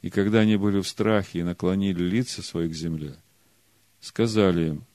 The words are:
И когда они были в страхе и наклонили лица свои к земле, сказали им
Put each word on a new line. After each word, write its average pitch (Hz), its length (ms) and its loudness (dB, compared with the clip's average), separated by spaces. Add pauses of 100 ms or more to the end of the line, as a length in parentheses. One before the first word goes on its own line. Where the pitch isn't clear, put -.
И 87 80 -6
когда 104 320 2
они 107 160 4
были 98 240 0
в 90 60 -6
страхе 104 520 0
и 85 40 -4
наклонили 90 600 -2
лица 104 380 -2
свои 85 260 -4
к 80 60 -6
земле, 78 420 -8 (840)
сказали 98 680 2
им 76 260 -8